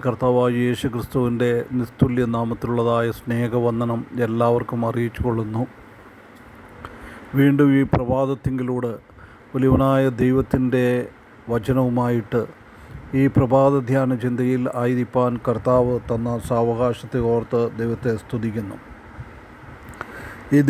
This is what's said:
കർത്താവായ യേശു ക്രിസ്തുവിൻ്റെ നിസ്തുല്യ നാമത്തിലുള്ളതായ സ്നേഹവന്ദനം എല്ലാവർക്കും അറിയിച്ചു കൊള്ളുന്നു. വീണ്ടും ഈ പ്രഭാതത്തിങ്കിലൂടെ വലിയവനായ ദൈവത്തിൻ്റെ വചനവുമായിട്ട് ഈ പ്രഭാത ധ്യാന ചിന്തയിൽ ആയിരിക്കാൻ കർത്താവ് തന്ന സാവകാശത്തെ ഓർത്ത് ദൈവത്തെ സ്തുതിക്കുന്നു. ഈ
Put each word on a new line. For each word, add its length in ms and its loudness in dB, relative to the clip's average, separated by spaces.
കർത്താവായ 440 2
യേശു 300 -2
ക്രിസ്തുവിൻ്റെ 540 -2
നിസ്തുല്യ 460 0
നാമത്തിലുള്ളതായ 720 0
സ്നേഹവന്ദനം 800 -2
എല്ലാവർക്കും 600 0
അറിയിച്ചു 380 -4
കൊള്ളുന്നു. 360 -2
വീണ്ടും 400 6
ഈ 20 4
പ്രഭാതത്തിങ്കിലൂടെ 1000 -2
വലിയവനായ 500 4
ദൈവത്തിൻ്റെ 640 2
വചനവുമായിട്ട് 920 0
ഈ 40 6
പ്രഭാത 420 4
ധ്യാന 200 2
ചിന്തയിൽ 360 0
ആയിരിക്കാൻ 500 0
കർത്താവ് 480 2
തന്ന 260 -4
സാവകാശത്തെ 720 0
ഓർത്ത് 300 0
ദൈവത്തെ 420 -2
സ്തുതിക്കുന്നു. 560 -6
ഈ 140 8